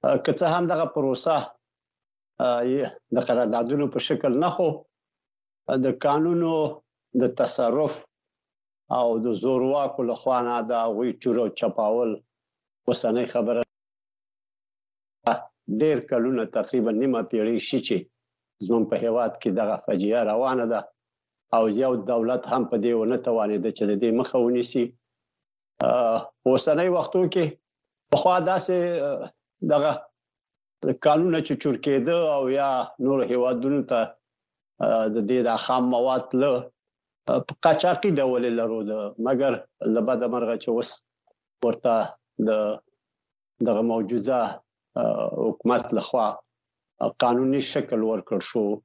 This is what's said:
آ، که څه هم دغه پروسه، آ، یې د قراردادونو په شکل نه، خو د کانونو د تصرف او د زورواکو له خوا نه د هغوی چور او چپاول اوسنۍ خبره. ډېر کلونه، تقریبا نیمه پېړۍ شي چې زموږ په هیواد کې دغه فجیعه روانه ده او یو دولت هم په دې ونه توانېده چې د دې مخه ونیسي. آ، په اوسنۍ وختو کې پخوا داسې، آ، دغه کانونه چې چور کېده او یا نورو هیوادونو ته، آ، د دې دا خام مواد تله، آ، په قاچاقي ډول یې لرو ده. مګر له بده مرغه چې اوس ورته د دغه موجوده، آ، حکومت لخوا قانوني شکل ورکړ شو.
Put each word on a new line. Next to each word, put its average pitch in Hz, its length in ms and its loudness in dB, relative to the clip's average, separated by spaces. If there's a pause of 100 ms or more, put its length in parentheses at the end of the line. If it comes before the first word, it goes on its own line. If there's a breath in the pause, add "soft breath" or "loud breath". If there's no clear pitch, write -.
آ، 139 120 2
که - 160 -2
څه - 100 -2
هم 175 240 0
دغه 165 180 0
پروسه، 143 520 -2 (1040)
آ، 123 220 0
یې 131 280 0 (240)
د 120 40 4
قراردادونو 120 720 0
په 120 100 -4
شکل 135 400 -2
نه، 170 120 2
خو 165 180 -2 (1160)
د - 60 2
کانونو 156 920 0 (380)
د 127 60 4
تصرف 131 680 0 (960)
او 120 280 2
د 113 140 -2
زورواکو 131 680 0
له 117 120 0
خوا 127 260 0
نه 120 220 -2
د 113 100 -4
هغوی 113 400 0
چور 120 260 -2
او 117 100 0
چپاول 113 600 0 (800)
اوسنۍ 120 380 0
خبره. 117 360 -2 (2250)
ډېر 151 160 4 (140)
کلونه، 123 340 0
تقریبا 113 460 -2
نیمه 117 320 0
پېړۍ 110 360 -2
شي - 280 -4
چې 110 100 0 (680)
زموږ 113 260 2
په 107 60 0
هیواد 113 440 0
کې - 80 -2
دغه 104 280 -2 (100)
فجیعه 104 360 0
روانه 120 440 0
ده 113 140 -2 (760)
او 113 140 4
یو 127 280 0
دولت 117 500 -2
هم 123 180 0
په 120 120 -4
دې 117 240 2
ونه 113 160 0
توانېده 107 560 0
چې - 120 -4
د 104 160 2
دې 117 100 2 (100)
مخه - 180 -2
ونیسي. 120 460 0 (960)
آ، 113 380 2
په - 320 -4
اوسنۍ 156 380 4
وختو 180 400 0
کې 185 160 0 (680)
پخوا 180 280 4
داسې، 185 360 0 (240)
آ، 143 280 -4 (340)
دغه 147 300 2 (1080)
کانونه 160 400 4
چې 156 160 -2
چور 127 200 0
کېده 139 400 0 (180)
او 135 160 0
یا 139 200 2 (300)
نورو 135 220 2
هیوادونو 123 600 0
ته، 120 180 0 (800)
آ، 110 260 2
د 110 120 -2 (100)
دې 127 160 2
دا 113 120 0
خام 127 280 0
مواد 127 460 0
تله، 127 400 0 (580)
آ، 131 100 2
په - 140 -8 (100)
قاچاقي 175 480 4
ډول 131 340 2
یې 120 160 0
لرو 113 220 -4
ده. 104 360 -6
مګر 127 340 0 (300)
له 113 180 2
بده 120 260 0
مرغه 117 300 -2
چې 113 120 -8
اوس 120 220 0 (760)
ورته 117 300 2 (460)
د 110 100 0 (1120)
دغه 113 180 2
موجوده، 113 600 0 (560)
آ، - 60 -2 (440)
حکومت 117 480 0
لخوا 110 340 0 (880)
قانوني 131 420 2
شکل 127 420 -2
ورکړ 110 380 -2
شو. 110 240 -2 (200)